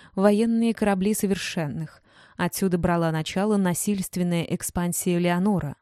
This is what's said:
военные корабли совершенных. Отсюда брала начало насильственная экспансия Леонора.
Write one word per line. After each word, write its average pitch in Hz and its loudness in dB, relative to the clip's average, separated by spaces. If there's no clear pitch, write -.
военные 226 2
корабли 202 0
совершенных. 165 -4
Отсюда 175 0
брала 170 2
начало 190 0
насильственная 180 0
экспансия 175 -2
Леонора. 175 0